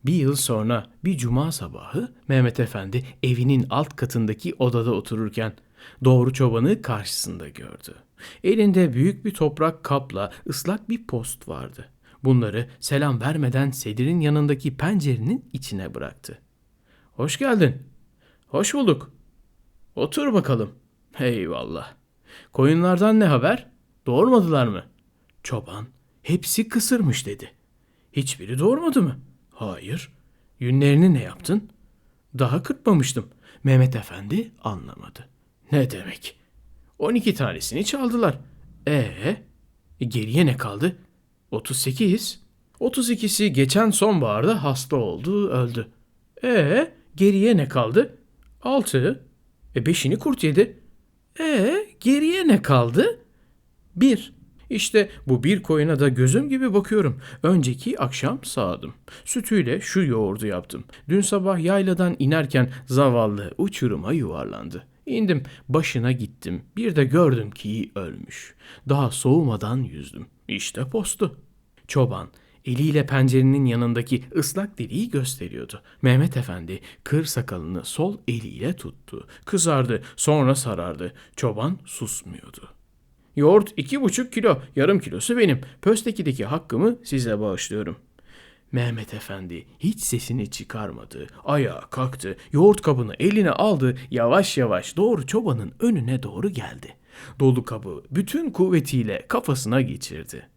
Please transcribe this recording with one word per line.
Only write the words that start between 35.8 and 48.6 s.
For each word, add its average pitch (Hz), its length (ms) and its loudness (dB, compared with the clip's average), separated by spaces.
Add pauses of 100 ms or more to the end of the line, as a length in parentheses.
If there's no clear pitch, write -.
demek?" - 480 -14 (600)
"On 175 160 0
iki 220 200 2
tanesini 117 500 -4
çaldılar." 233 540 -2 (480)
"Ee?" 135 500 -2 (640)
"E, 127 60 -4
geriye 117 400 0
ne 127 120 0
kaldı?" 117 380 -4 (560)
"Otuz 127 260 -6
sekiz." 185 640 -2 (380)
"Otuz 247 300 -2
ikisi 208 440 0
geçen 135 360 4
sonbaharda 165 760 2
hasta 135 320 -2
oldu, 131 540 -2
öldü." 120 380 -2 (560)
"Ee, 233 480 2 (240)
geriye 196 420 6
ne 147 100 2
kaldı?" 135 500 2 (440)